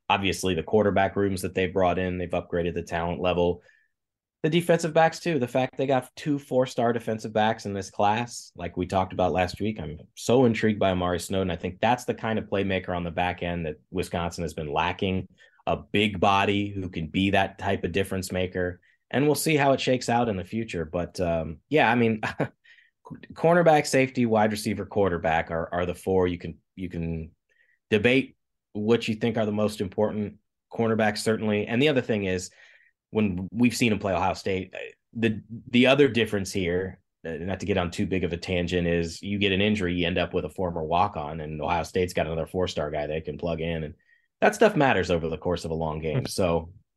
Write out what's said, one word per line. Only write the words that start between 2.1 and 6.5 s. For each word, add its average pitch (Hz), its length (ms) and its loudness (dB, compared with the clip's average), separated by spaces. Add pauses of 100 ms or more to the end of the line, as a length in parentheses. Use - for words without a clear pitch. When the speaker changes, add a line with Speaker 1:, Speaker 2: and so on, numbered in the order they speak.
Speaker 1:
they've 87 120 -6
upgraded 87 440 -2
the 85 80 -4
talent 85 380 -4
level. 87 420 0 (800)
The 156 60 2
defensive 165 440 2
backs, 160 240 4
too. 156 220 -2
The 120 80 -2
fact 127 280 -2
they 135 100 0
got 131 280 2
two 147 240 -4
four-star 127 540 0